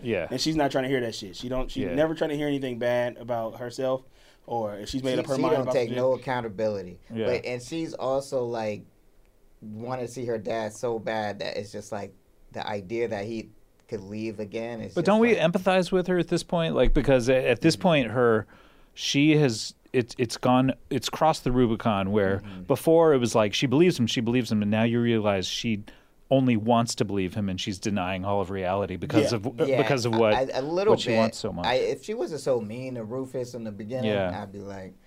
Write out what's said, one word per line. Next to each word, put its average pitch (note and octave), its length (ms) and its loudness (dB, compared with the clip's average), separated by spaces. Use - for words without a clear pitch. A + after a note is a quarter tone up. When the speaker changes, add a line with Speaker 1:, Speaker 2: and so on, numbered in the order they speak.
Speaker 1:
Yeah. G2 280 -2
Speaker 2:
And B2+ 100 -4
she's D#3 160 0
not C#3+ 140 2
trying C3+ 140 0
to B2+ 40 -2
hear C3+ 140 2
that A2+ 120 -4
shit. F#2+ 220 -12
She B2 140 -8
don't, B2+ 200 -4
she's - 140 -4
Speaker 1:
Yeah. F2+ 100 -2
Speaker 2:
never D#3 200 2
trying D#3+ 160 -2
to D3 60 -4
hear D3 120 -2
anything C3 300 -2
bad A#2+ 400 0
about A2+ 400 -6
herself, C3 460 -4
or G#2+ 320 -4
if G#2 100 -10
she's C3 160 -6
made C3 100 0
Speaker 3:
She, A#2+ 40 0
Speaker 2:
up A#2 80 -2
her C3+ 100 -2
Speaker 3:
she B2+ 60 0
Speaker 2:
mind D#3+ 140 2
Speaker 3:
don't C3 80 2
Speaker 2:
about B2+ 100 0
Speaker 3:
take B2 140 0
Speaker 2:
something. A#2+ 140 -4
Speaker 3:
no C3 120 4
accountability. G#2+ 840 -4
Speaker 1:
Yeah. A2+ 120 -2
Speaker 3:
But, B2 180 -2
and B2 160 -6
she's D#3+ 320 -6
also, C3+ 520 -2
like, A2 400 -4
wanna A#2 480 -8
see B2 180 -10
her A#2 120 -2
dad A2 340 -4
so A2+ 260 -4
bad G#2 420 -4
that - 160 -6
it's G#2 160 -8
just, G#2 200 -12
like, G2+ 220 -10
the A2 140 -8
idea G#2+ 420 -4
that G2+ 180 -4
he A2+ 240 -8
could G#2+ 120 -6
leave G#2+ 400 -8
again A2+ 400 -8
is G#2+ 140 -10
Speaker 1:
But F3 80 -2
Speaker 3:
just D#3 40 0
Speaker 1:
don't G#3 140 4
we A3+ 180 4
Speaker 3:
like E3 140 2
Speaker 1:
empathize F#3 400 2
with F3+ 140 2
her F3+ 120 2
at E3+ 100 0
this E3+ 140 0
point? E3 320 -2
Like, B2+ 200 6
because B2+ 340 4
a-, C3 220 4
at A#2+ 100 2
this E3 160 6
Speaker 3:
Mm-hmm. - 60 -10
Speaker 1:
point, D3 300 4
her, A#2 340 4
she D3+ 420 4
has, B2 380 2
it's, - 260 0
it's A#2+ 200 -2
gone, B2+ 340 4
it's B2+ 200 -2
crossed - 340 2
the C3 80 0
Rubicon A2 580 2
where G2 280 2
Speaker 3:
Mm-hmm. G2 240 -12
Speaker 1:
before D#3+ 500 4
it C#3 60 6
was A#2+ 160 0
like, G#2+ 200 4
she - 120 0
believes D#3 320 4
him, A#2+ 80 2
she B2+ 140 -2
believes A#2+ 320 0
him, G#2+ 100 0
and G#2 80 0
now A2 140 2
you A#2+ 160 2
realize G#2 460 2
she G#2+ 360 -4
only C3 260 4
wants A#2 400 2
to B2 80 0
believe F#2+ 300 -2
him, G#2 160 -2
and F#2+ 100 -4
she's F#2+ 180 -6
denying F#2+ 460 -4
all G2+ 160 0
of F#2 100 -4
reality F#2 460 -2
because C#3+ 360 2
Speaker 2:
Yeah. A#2+ 40 -2
Speaker 1:
of, C3+ 320 -4
Speaker 3:
Yeah, C3 140 2
Speaker 1:
because C3 240 0
of A#2 80 0
what, A2 200 4
Speaker 3:
I, B2 80 2
I, C3+ 120 -4
a C3 80 -2
little F3+ 300 2
Speaker 1:
what - 80 4
she A#2+ 100 -4
Speaker 3:
bit. A2 80 2
Speaker 1:
wants A2 200 0
so G2+ 140 -6
much. F2 140 -4
Speaker 3:
I, B2 80 2
if C3 300 -2
she G#3 100 -6
wasn't F#3+ 280 -6
so B2+ 180 0
mean B2 340 -8
to A2+ 100 -8
Rufus B2+ 500 -8
in A#2 100 -10
the G#2+ 80 -8
beginning, A2 380 -4
Speaker 1:
Yeah. F#2+ 320 0
Speaker 3:
I'd G2 100 -14
be G2+ 80 -12
like, G2 340 -12